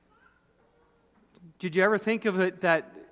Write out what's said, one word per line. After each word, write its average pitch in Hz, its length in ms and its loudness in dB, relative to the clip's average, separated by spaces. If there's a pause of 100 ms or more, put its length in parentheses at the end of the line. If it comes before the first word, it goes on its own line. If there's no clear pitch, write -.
(1600)
Did 175 180 -4
you 185 60 4
ever 214 140 2
think 220 280 -4
of 190 160 0
it 185 220 -2
that, 165 300 0 (200)